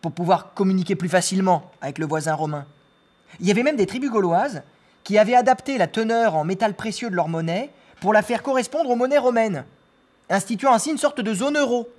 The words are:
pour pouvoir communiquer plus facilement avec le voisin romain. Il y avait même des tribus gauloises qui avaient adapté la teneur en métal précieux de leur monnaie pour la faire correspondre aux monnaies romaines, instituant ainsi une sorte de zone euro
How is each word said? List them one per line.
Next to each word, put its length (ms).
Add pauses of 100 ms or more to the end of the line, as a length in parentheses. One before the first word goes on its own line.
pour 120
pouvoir 400
communiquer 420
plus 140
facilement 600 (100)
avec 200
le 80
voisin 260
romain. 320 (720)
Il 80
y 40
avait 100
même 140
des 100
tribus 240
gauloises 540 (400)
qui 160
avaient 160
adapté 420
la 80
teneur 480
en 100
métal 300
précieux 380
de 40
leur 120
monnaie 420 (300)
pour 120
la 120
faire 180
correspondre 480
aux 60
monnaies 240
romaines, 440 (640)
instituant 460
ainsi 160
une 80
sorte 240
de 140
zone 200
euro 320 (120)